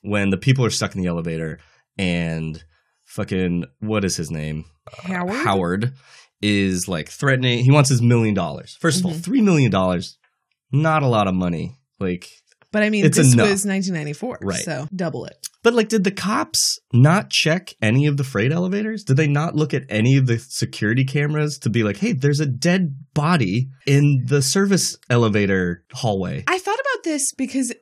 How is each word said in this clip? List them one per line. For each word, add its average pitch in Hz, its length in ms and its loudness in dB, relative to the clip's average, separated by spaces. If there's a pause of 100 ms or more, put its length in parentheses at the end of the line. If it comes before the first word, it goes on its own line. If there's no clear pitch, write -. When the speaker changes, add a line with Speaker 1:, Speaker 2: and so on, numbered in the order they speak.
Speaker 1:
when 101 280 -2
the 95 80 2
people 131 280 2
are 104 40 2
stuck 98 260 -4
in 95 60 -4
the 90 60 -2
elevator 82 520 -6 (380)
and 82 640 -4 (420)
fucking, 90 600 -4 (140)
what 107 260 -2
is 87 120 -2
his 78 140 -8
name? 78 340 -8 (380)
Speaker 2:
Howard? 180 400 -6
Speaker 1:
Howard 98 500 0 (480)
is, 98 460 0
like, 87 220 -6
threatening. 127 540 0
He 131 80 6
wants 143 180 6
his 123 120 4
million 117 320 4
dollars. 80 460 -6
First 170 200 0
of 180 60 -2
all, 175 60 -2
Speaker 2:
Mm-hmm. 160 100 -8
Speaker 1:
three 220 200 0
million 151 300 4
dollars, 92 460 -2 (540)
not 156 320 2
a 135 40 2
lot 107 200 2
of 92 60 0
money. 87 420 -2 (240)
Like, 90 300 -6 (420)
Speaker 2:
But 214 120 0
I 208 60 0
mean, 208 160 0
Speaker 1:
it's 139 120 4
Speaker 2:
this 135 160 6
Speaker 1:
enough. 107 160 6
Speaker 2:
was 196 160 -2
nineteen 190 300 -2
ninety-four, 151 480 -8
Speaker 1:
Right. 180 200 -4
Speaker 2:
so 151 320 -8
double 151 300 -6
it. - 100 -18 (280)
Speaker 1:
But, 233 100 4
like, 220 160 0
did 220 140 2
the 190 80 2
cops - 680 -4 (140)
not 151 380 4
check - 500 -2
any 120 240 2
of 147 120 2
the 143 60 -2
freight 127 300 -2
elevators? 202 500 -4
Did 135 140 2
they 156 100 2
not 147 280 -2
look 151 180 0
at 143 160 -4
any 117 260 4
of 135 120 4
the 117 100 0
security 113 680 -2
cameras 147 560 -2
to 120 120 -2
be 113 120 2
like, 101 140 -2
"Hey, 220 160 -2
there's 139 260 0
a 156 60 0
dead 151 500 0 (200)
body 131 540 2 (180)
in 139 400 4
the 143 160 2
service 196 520 0 (140)
elevator 98 840 2
hallway"? 98 560 -4
Speaker 2:
I 370 120 -2
thought 415 200 -4
about 539 240 -4
this 302 300 -4
because 254 480 -4